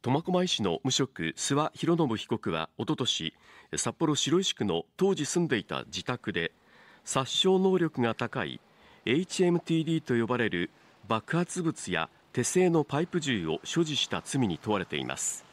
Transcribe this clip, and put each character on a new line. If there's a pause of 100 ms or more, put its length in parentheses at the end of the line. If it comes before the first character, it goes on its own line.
苫
小
牧
市
の
無
職、
諏
訪
博
信
被
告
は
お
と
と
し、 (420)
札
幌
白
石
区
の (100)
当
時
住
ん
で
い
た
自
宅
で、 (500)
殺
傷
能
力
が
高
い (440)
エ
イ
チ
エ
ム
テ
ィ
ー
デ
ィ
ー
と
呼
ば
れ
る (400)
爆
発
物
や (220)
手
製
の
パ
イ
プ
銃
を
所
持
し
た
罪
に
問
わ
れ
て
い
ま
す。